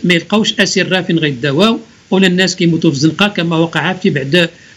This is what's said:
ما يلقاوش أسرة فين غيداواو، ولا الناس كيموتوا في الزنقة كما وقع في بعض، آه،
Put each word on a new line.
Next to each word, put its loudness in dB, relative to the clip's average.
ما 2
يلقاوش 0
أسرة 0
فين 0
غيداواو، 0
ولا 2
الناس 0
كيموتوا 2
في -2
الزنقة 0
كما -2
وقع -2
في -2
بعض، -2
آه، 4